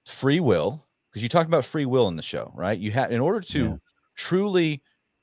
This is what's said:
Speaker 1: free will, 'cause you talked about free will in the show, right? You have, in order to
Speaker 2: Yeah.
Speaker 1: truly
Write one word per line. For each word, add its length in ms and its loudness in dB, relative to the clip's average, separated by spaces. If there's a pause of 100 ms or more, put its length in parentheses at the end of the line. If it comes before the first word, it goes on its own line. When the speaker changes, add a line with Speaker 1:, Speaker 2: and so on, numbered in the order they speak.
Speaker 1:
free 340 0
will, 460 0 (260)
'cause 100 -10
you 80 -2
talked 180 4
about 160 2
free 220 -4
will 220 4
in 80 -4
the 60 -8
show, 320 -8
right? 240 -2
You 140 -4
have, 180 0
in 100 0
order 200 0
to 240 -2
Speaker 2:
Yeah. 120 -2 (400)
Speaker 1:
truly 680 0 (400)